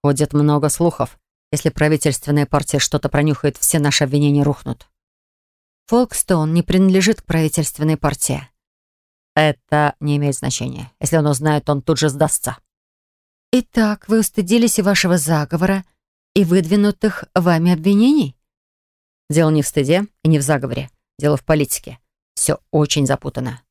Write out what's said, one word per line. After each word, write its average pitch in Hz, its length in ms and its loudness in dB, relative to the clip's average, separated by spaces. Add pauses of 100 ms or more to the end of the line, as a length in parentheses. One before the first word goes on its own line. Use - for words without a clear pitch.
Ходит 143 300 0
много 147 360 2
слухов. - 500 -2 (340)
Если 147 160 -2
правительственная 147 760 0
партия 143 320 -2
что-то 143 300 -2
пронюхает, 147 480 0
все - 220 -2
наши 147 260 0
обвинения 143 380 2
рухнут». - 460 -4 (1000)
«Фолкстоун 185 680 0
не 170 100 2
принадлежит 185 600 2
к - 20 -20
правительственной 156 720 -2
партии». - 520 -4 (880)
«Это 151 640 0
не 147 160 -2
имеет 143 180 -2
значения. 127 640 -8
Если - 180 -2
он 151 100 2
узнает, 147 440 0
он 139 100 -2
тут 156 180 -2
же 156 100 0
сдастся». 143 500 -2 (920)
«Итак, 220 560 -2
вы 220 100 2
устыдились 214 600 0
и - 20 0
вашего 180 340 2
заговора, 165 680 -2 (500)
и 202 80 4
выдвинутых 190 840 0 (100)
вами 175 380 2
обвинений?» 202 640 2 (960)
«Дело 156 200 2
не 151 120 2
в - 60 -2
стыде 160 380 0 (180)
и 156 40 2
не 156 120 4
в - 20 -4
заговоре. 135 480 -4 (300)
Дело 147 160 0
в - 80 -8
политике. - 560 -2 (340)
Все - 240 -2 (140)
очень 147 340 0
запутано». 127 640 -6